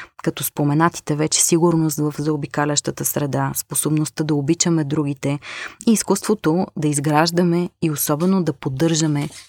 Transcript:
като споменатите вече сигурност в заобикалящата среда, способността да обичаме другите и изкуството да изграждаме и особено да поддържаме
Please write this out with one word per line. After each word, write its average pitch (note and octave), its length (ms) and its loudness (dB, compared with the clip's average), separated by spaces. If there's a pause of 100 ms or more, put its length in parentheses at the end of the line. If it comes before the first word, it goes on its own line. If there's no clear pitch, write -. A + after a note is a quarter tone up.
(240)
като - 200 -4
споменатите D3+ 720 0
вече D#3 260 0
сигурност D#3+ 560 2
в D3+ 200 -2
заобикалящата D3 880 -2
среда, C#3 500 -2
способността D3+ 680 -2
да D3+ 120 0
обичаме D#3+ 480 2
другите C#3+ 560 -2 (480)
и A3+ 40 6
изкуството F#3+ 760 0 (100)
да D3+ 100 0
изграждаме E3 800 2 (120)
и D#3+ 100 0
особено E3+ 520 0
да D3 100 0
поддържаме D3+ 760 0 (200)